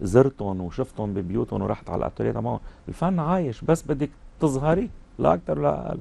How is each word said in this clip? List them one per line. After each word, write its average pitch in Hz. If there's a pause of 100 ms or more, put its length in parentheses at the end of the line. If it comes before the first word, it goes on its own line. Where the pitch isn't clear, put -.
زرتهم 101
وشفتهم 104
ببيوتهم 98
ورحت 98
على 85
الأتوليه -
تبعهم. 113 (280)
الفن 170
عايش، 160
بس 160
بدك 147 (300)
تظهري، 156 (300)
لا 147
أكتر 165
ولا 147
أقل. -